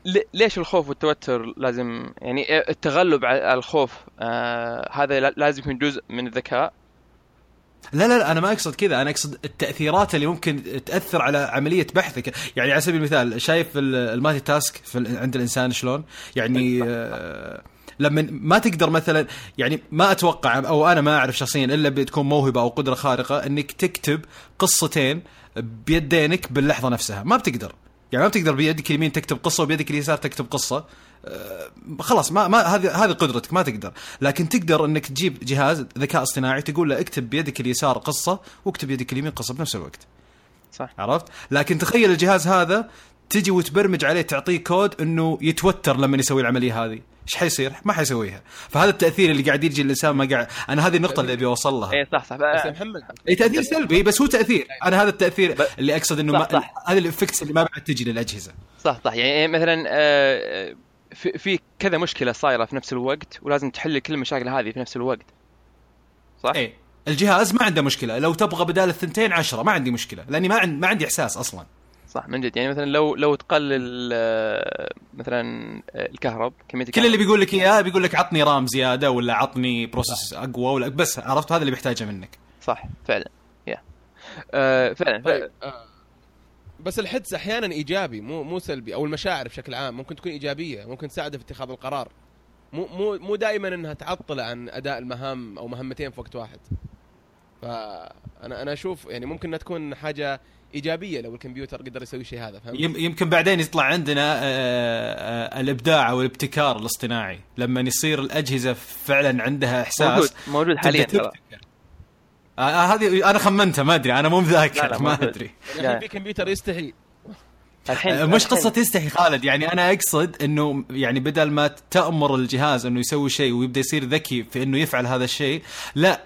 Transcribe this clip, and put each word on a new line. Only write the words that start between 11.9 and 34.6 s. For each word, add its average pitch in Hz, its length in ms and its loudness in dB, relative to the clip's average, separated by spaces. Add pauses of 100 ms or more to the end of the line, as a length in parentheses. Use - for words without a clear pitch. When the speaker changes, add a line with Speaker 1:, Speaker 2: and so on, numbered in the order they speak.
Speaker 2:
بحثك. 131 400 -2 (200)
يعني 135 160 2
على 147 100 4
سبيل 165 180 2
المثال، 127 420 0
شايف 160 360 0
ال-، 135 180 0
المالتي 127 440 0
تاسك 147 360 0
في - 220 -8
ال-، 120 200 -2
عند 127 180 -2
الإنسان 127 360 0
شلون؟ 127 320 -2 (320)
يعني، 123 440 2
Speaker 1:
صح. 120 100 0
Speaker 2:
آه، 117 720 -8 (380)
لما 147 320 2
ما 156 280 2
تقدر 170 300 2
مثلا، 156 380 2 (300)
يعني 135 220 0 (120)
ما 180 200 4
أتوقع، 156 460 2
أو 151 300 2
أنا 170 140 6
ما 151 160 4
أعرف 131 200 2
شخصيا 135 280 0
إلا 147 240 2
بتكون 139 400 0
موهبة 135 320 4
أو 120 60 2
قدرة 131 280 0
خارقة، 131 500 0
إنك 143 260 -2
تكتب 156 540 -2 (340)
قصتين 156 600 2 (360)
بيدينك 151 920 0
باللحظة 139 380 2
نفسها. 107 340 -4
ما 202 140 2
بتقدر. 113 380 -4 (360)
يعني 123 120 4
ما 208 60 6
بتقدر 175 220 2
بيدك 151 380 0
اليمين 151 220 0
تكتب 147 320 -2
قصة 170 200 2
وبيدك 151 280 -2
اليسار 147 260 0
تكتب 147 340 -6
قصة. 143 340 -2 (400)
آه، 90 460 -12 (280)
خلاص، 165 320 4
ما، 190 160 4
ما، 214 140 6
هذه، 185 440 4
هذه 190 60 4
قدرتك، 131 420 0
ما 180 80 4
تقدر. 107 320 -4 (280)
لكن 139 280 0
تقدر 160 360 2